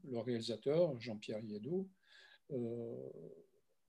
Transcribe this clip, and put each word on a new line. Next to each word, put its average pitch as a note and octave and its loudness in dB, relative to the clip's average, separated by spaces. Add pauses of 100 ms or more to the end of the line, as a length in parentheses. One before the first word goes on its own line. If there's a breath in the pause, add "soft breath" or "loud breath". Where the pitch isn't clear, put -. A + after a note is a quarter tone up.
le A#2+ -2
réalisateur, A#2+ 4
Jean-Pierre A2 -4
Yeddo, A#2+ -2 (600 loud breath)
euh, A#2+ -2 (800)